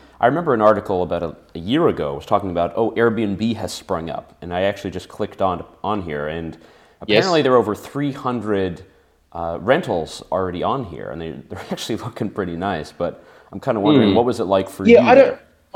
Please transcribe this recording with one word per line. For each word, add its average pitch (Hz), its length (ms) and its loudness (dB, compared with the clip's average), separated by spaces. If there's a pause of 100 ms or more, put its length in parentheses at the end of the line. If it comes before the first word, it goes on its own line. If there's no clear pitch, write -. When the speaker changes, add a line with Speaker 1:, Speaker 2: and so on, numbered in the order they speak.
(200)
Speaker 1:
I - 80 4
remember 147 260 0
an 113 80 2
article 101 420 2
about 82 200 -4
a, 82 120 -8 (200)
a 85 40 -10
year 131 280 0
ago 78 260 -2
was 73 140 -12
talking 98 240 0
about, 85 240 -2
oh, 113 160 0
Airbnb 110 640 0
has 98 180 -8
sprung 82 360 -6
up. - 320 -12
And 87 120 -10
I 90 80 -2
actually 98 300 -2
just 87 180 -10
clicked - 320 -8
on, 90 240 -2 (180)
on 98 200 -4
here, 73 240 -6
and 82 300 -8 (500)
Speaker 2:
Yes. 104 160 4
Speaker 1:
apparently 170 180 2
there 127 120 4
are 127 40 8
over 104 180 2
three 143 360 -6
hundred, 104 720 -4 (480)
uh, 85 300 -6
rentals 107 680 -2
already 90 300 -2
on 117 220 -2
here, 58 260 -12
and 71 100 -10
they, 82 120 -8
<laughs> 65 180 -14
they're - 220 -14
actually 139 260 -6
looking 113 320 -6
pretty 87 260 -6
nice. 85 360 -6
But - 320 -6 (280)
I'm 95 80 -12
kinda 117 200 -2
wondering, 120 320 6
Speaker 2:
Hmm. 98 40 4
Speaker 1:
what 120 100 4
was 120 140 -2
it 101 60 -2
like 95 240 2
for - 180 -2
Speaker 2:
Yeah, 233 140 10
Speaker 1:
you 240 60 4
Speaker 2:
I 247 80 8
don't, 269 100 8
Speaker 1:
there? - 140 -4 (360)